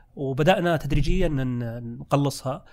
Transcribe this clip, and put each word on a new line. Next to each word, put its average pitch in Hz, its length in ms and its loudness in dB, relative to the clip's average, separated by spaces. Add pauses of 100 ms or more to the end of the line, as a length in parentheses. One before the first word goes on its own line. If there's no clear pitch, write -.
(160)
وبدأنا 160 640 2
تدريجيًا 160 500 2
ن-، 120 720 -4
نقلصها. 139 720 -2